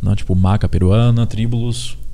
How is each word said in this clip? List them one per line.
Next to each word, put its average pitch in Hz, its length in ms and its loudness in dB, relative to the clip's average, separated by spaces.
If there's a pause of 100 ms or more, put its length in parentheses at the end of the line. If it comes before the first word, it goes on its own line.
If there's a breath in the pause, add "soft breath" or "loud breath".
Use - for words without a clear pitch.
né? 98 140 0
Tipo, - 200 -2
maca 95 320 2
peruana, 113 580 2
tríbulos, 117 720 -4 (160)